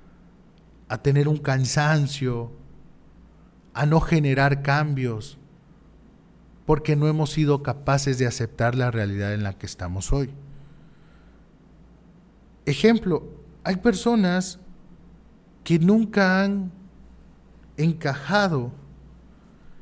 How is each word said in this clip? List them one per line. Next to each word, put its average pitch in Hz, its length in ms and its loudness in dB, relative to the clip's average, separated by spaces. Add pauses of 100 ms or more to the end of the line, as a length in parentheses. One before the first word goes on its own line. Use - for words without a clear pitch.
(880)
a 110 120 -8
tener 143 280 2
un 151 100 0
cansancio, 135 1120 -2 (1200)
a 131 120 -2
no 160 140 4
generar 143 600 2
cambios, 139 760 -4 (1300)
porque 151 300 2
no 147 120 2
hemos 156 240 0
sido 143 320 2
capaces 135 560 0
de 127 80 2
aceptar 117 480 -2
la 127 160 0
realidad 101 420 -2
en 107 80 -2
la 98 160 -6
que - 80 -14
estamos 92 480 -4
hoy. 139 160 0 (2500)
Ejemplo, 185 600 2 (360)
hay 185 140 -2
personas 185 800 0 (1040)
que 165 160 2
nunca 196 640 4
han 196 280 -4 (1080)
encajado 156 920 -2 (1120)